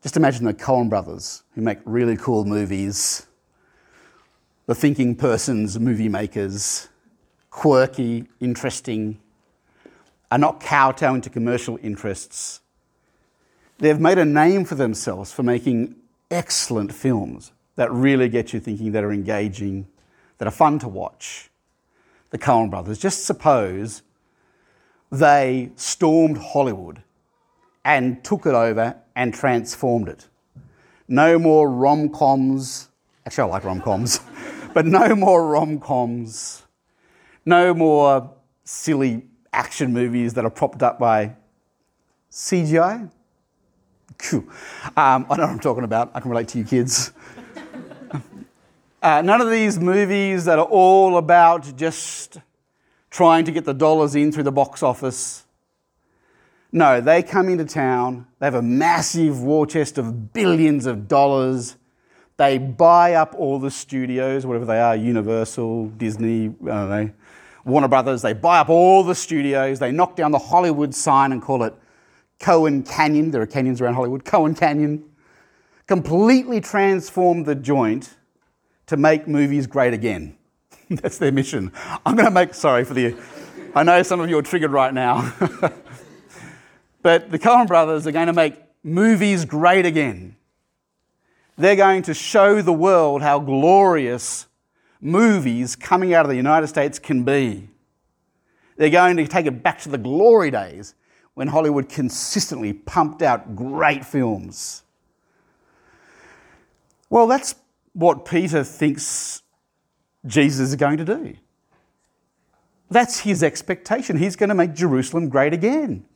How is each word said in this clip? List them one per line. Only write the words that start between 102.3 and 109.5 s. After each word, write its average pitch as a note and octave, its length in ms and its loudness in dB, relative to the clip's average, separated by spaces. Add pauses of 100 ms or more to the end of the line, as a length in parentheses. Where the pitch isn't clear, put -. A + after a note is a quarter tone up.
pumped D3+ 500 -4
out A#2+ 320 -2
great C#3 500 -2
films. A2 800 -6 (2250)
Well, A3+ 160 6
that's C4 280 0 (380)
what E3 320 0
Peter E3 400 -2
thinks - 800 -6 (840)